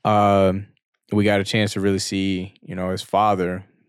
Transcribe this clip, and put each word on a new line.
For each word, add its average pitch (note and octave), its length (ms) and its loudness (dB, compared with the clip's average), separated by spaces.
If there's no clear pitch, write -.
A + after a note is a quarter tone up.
um, G2+ 640 2
we G#2 140 2
got G2+ 160 2
a F#2+ 40 -6
chance G#2+ 280 -2
to G2 80 -4
really G2 180 0
see, F#2+ 640 -4
you - 140 -14
know, F#2 160 -4
his F#2+ 120 -6
father, F#2+ 640 0